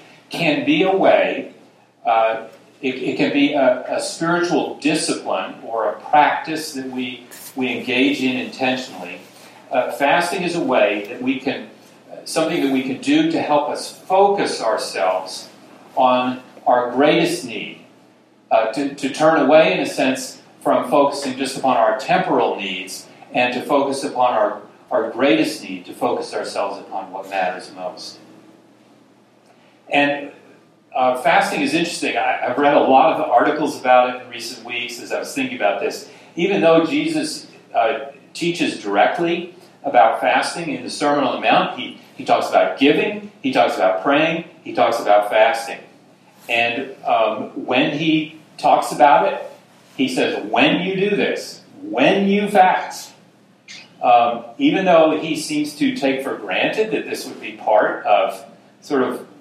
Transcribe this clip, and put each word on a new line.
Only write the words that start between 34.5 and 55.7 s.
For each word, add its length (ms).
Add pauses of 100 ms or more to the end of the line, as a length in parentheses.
weeks 340
as 120
I 80
was 140
thinking 240
about 220
this. 300 (260)
Even 260
though 240
Jesus, 640 (280)
uh, 360 (220)
teaches 480
directly 760 (280)
about 360
fasting 500
in 140
the 60
Sermon 340
on 120
the 60
Mount, 380
he, 200 (160)
he 100
talks 240
about 300
giving, 520 (100)
he 100
talks 240
about 280
praying, 420 (180)
he 100
talks 260
about 300
fasting. 500 (680)
And, 480 (100)
um, 600
when 320
he 420 (180)
talks 340
about 400
it, 100 (540)
he 120
says, 380
"When 360
you 140
do 200
this, 460 (200)
when 460
you 220
fast," 640 (880)
um, 440 (120)
even 280
though 340
he 160
seems 400